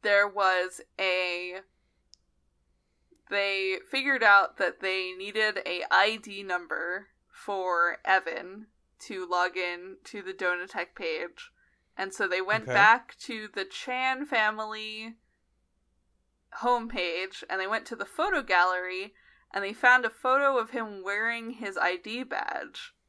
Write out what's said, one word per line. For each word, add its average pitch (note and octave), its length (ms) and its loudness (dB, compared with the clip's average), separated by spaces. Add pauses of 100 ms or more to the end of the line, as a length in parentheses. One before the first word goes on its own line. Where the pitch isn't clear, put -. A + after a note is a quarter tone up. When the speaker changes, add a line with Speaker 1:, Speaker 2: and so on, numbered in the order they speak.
Speaker 1:
there G#3 260 6
was F#3 520 2 (200)
a, F3+ 600 -2 (1700)
they G3 480 0 (120)
figured C4 320 0
out G3+ 340 8
that F3+ 240 -2
they F#3 320 -4
needed G3+ 540 -2
a F3 240 -4
I G#3 320 4
D G3+ 200 -12
number F3+ 680 -6 (220)
for F3+ 720 0
Evan F#3+ 640 -2 (320)
to F#3 280 -10
log F3+ 300 0
in F3+ 480 -6
to G3+ 180 -12
the F#3 100 -10
Donatech F3+ 640 -4
page. E3+ 560 -6 (440)
And F#3+ 160 -6
so G3+ 140 -2
they F3+ 140 0
went G#3 240 0
Speaker 2:
Okay. - 100 -4
Speaker 1:
back G#3+ 440 6
to A3 280 -10
the G3 180 -6
Chan B3+ 600 -4
family G#3+ 920 -2 (1400)
homepage, F#3+ 880 -2
and F#3+ 120 -2
they F#3+ 60 -2
went G#3+ 200 -4
to A#3 100 -8
the - 100 -8
photo E4+ 360 -2
gallery, F#3 720 0 (380)
and G3 100 -4
they G3+ 120 -4
found B3 300 6
a A3 60 0
photo C4+ 480 2
of A3+ 120 -2
him G#3+ 320 -6
wearing A3+ 480 -2
his G#3+ 260 -8
I F3+ 200 0
D A3 260 -8
badge - 720 -8 (140)